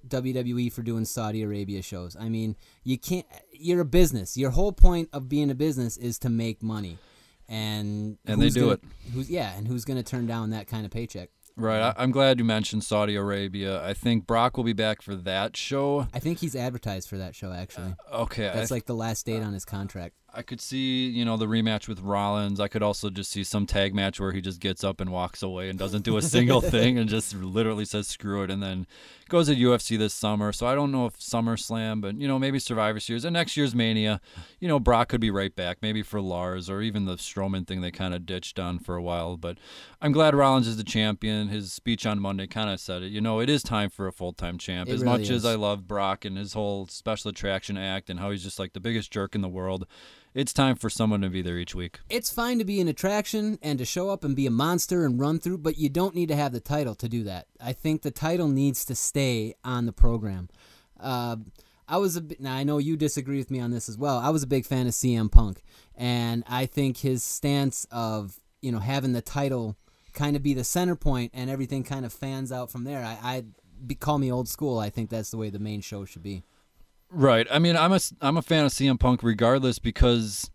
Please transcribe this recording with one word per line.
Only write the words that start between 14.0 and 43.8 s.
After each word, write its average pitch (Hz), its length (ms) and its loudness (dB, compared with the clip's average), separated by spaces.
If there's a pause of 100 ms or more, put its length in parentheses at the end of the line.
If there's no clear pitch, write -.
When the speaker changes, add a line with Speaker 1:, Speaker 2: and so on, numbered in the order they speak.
Speaker 2:
Brock 117 320 2
will 123 60 0
be 113 100 0
back 107 260 0
for 101 160 -10
that 95 400 -4
show. 139 560 0
Speaker 1:
I 135 60 -6
think 156 220 -4
he's 147 140 -4
advertised 120 540 -6
for 101 80 -10
that 92 180 -10
show, 95 180 -12
actually. 90 420 -10 (160)
Speaker 2:
Uh, 113 120 -2
okay, 110 260 -4
I 90 80 -4
Speaker 1:
That's, 113 120 -2
Speaker 2:
th- - 40 -4
Speaker 1:
like, 117 140 -6
the 123 80 -4
last 113 300 -4
date 110 180 -4
on 104 120 -4
his 95 100 -8
contract. 98 500 -8 (220)
Speaker 2:
I 120 60 -12
could - 180 -12
see, 131 460 -2
you 120 180 -2
know, 113 120 0
the 110 100 0
rematch 110 400 2
with 98 140 -8
Rollins. 101 580 0
I 101 80 0
could 104 160 -2
also 104 260 0
just 98 220 -6
see 98 140 -4
some 101 220 0
tag 98 280 2
match 98 240 0
where 95 140 -2
he 95 80 -2
just 90 180 -6
gets 95 240 -4
up 98 180 -2
and 92 120 -4
walks 90 320 -4
away 92 260 -6
and 95 80 -6
doesn't 98 240 -2
do 110 140 2
a 107 60 2
single 123 380 6
Speaker 1:
<laughs> - 0 -
Speaker 2:
thing 120 380 4
and 113 100 2
just 107 280 -2
literally 104 480 0
says, 104 240 -4
"Screw 101 340 -4
it," 92 80 -4
and 98 100 -2
then 92 280 -4 (400)
goes 170 180 4
to 147 80 6
U 123 200 6
F 113 60 2
C - 160 -2
this 107 160 2
summer. 104 400 0
So 117 140 -2
I 127 80 2
don't 143 160 2
know 131 160 0
if 107 140 -6
SummerSlam, 113 800 -2
but, 104 200 -4
you 143 60 -2
know, 135 140 2
maybe 135 180 0
Survivor 110 400 0
Series. 117 260 -4
And 170 80 -2
next 170 240 0
year's 139 200 2
Mania, 110 440 2 (380)
you 180 80 -6
know, 151 140 4
Brock 117 280 6
could 117 120 0
be 113 100 2
right 98 240 0
back, 90 260 -4
maybe 107 220 -2
for 104 180 -6
Lars 90 480 -4
or 98 140 -4
even 107 220 -2
the 92 100 -2
Strowman 98 500 -4
thing 95 160 -6
they 87 120 -6
kinda 90 260 -4
ditched 90 400 -8
on 90 220 -4
for 87 160 -6
a 87 60 -4
while. 87 340 -4
But 85 220 -8 (440)
I'm 147 80 2
glad 151 240 6
Rollins 135 320 6
is 113 100 -2
the 107 80 -4
champion. 107 640 0
His 101 240 -6
speech - 340 -4
on 104 120 0
Monday 98 300 -4
kinda 107 280 -4
said 90 280 -8
it. 95 80 -8
You 107 80 -4
know, 110 180 0
it 123 100 0
is 147 140 4
time 104 260 0